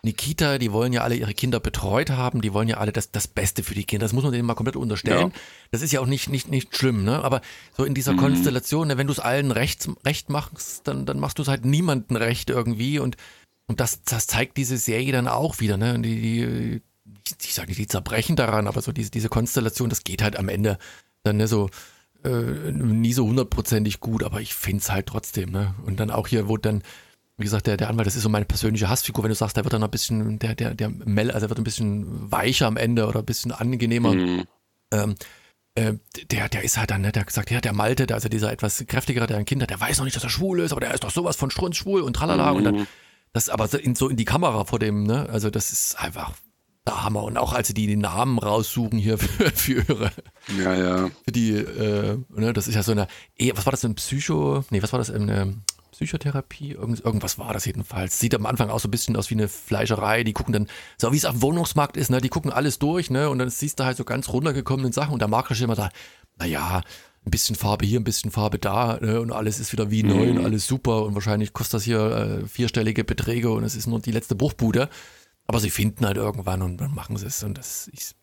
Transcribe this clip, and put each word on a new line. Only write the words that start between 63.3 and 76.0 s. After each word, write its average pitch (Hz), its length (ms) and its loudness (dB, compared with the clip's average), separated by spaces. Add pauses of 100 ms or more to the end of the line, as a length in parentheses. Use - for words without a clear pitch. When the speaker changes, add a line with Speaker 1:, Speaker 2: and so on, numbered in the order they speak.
Speaker 1:
und 131 80 0
dann 127 100 0
siehst 147 320 -4
du 135 40 2
halt 131 120 0
so 120 80 -4
ganz 123 240 -4
runtergekommene 131 640 0
Sachen 147 220 0
und 117 60 -2
der 107 80 2
Markus 117 320 2
immer 117 160 2
sagt, 98 200 -2 (400)
„Na 90 100 -4
ja, 85 360 0 (420)
ein - 60 -2
bisschen 110 260 0
Farbe 104 300 0
hier, 113 140 2
ein 107 40 -2
bisschen 107 280 -2
Farbe 104 260 0
da, 113 420 0
ne, 113 200 2
und 117 120 -4
alles 107 280 -2
ist 107 120 -6
wieder 107 180 0
wie 110 120 2
neu 98 280 6
und 87 80 4
Speaker 2:
Mhm. 90 60 2
Speaker 1:
alles 110 220 0
super 117 380 2
und 104 100 -2
wahrscheinlich 104 400 0
kostet - 200 -4
das 104 100 0
hier, 107 580 0
äh, 101 40 -8
vierstellige 110 580 0
Beträge 117 460 0
und 110 140 0
es 110 120 -4
ist 107 100 -6
nur 117 140 -2
die 113 120 -4
letzte 113 220 -2
Bruchbude.“ 123 560 2 (560)
Aber 113 140 0
sie 104 100 0
finden 107 360 0